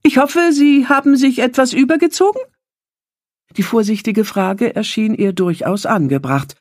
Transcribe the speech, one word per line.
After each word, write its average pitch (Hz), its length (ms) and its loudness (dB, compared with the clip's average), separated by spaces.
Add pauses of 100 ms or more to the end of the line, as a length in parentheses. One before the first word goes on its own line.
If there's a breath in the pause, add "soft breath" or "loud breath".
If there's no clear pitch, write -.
„Ich 285 160 2
hoffe, 339 340 2
Sie 285 360 2
haben 277 280 2
sich 254 240 0
etwas 254 340 0
übergezogen?“ 330 680 0 (1160)
Die 196 60 -2
vorsichtige 214 600 0
Frage 196 520 -2
erschien 220 380 -2
ihr 196 200 -2
durchaus 180 520 -2
angebracht 139 760 -2